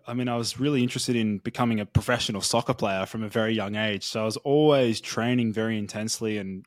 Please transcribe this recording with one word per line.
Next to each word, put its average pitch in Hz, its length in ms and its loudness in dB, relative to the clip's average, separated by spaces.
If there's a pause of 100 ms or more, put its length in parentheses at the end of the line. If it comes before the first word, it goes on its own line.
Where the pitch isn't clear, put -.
I 120 80 -8
mean, 123 140 -2
I 120 80 -2
was 113 220 -4
really 139 240 2
interested 123 340 0
in 107 220 2
becoming 117 420 0
a 104 60 -6
professional 113 540 0
soccer 120 340 2
player 95 320 0
from 110 160 -6
a 107 60 -6
very 110 260 0
young 104 220 -2
age. 107 280 -2
So - 180 -4
I - 20 0
was 110 140 -2
always 139 640 4
training 117 520 0
very 110 260 -2
intensely. 107 600 -4
And, 95 280 -8